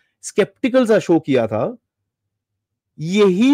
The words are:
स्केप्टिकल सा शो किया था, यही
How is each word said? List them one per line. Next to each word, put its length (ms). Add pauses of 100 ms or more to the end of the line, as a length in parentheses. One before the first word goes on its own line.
(220)
स्केप्टिकल 640
सा 120
शो 220
किया 260
था, 300 (1200)
यही 560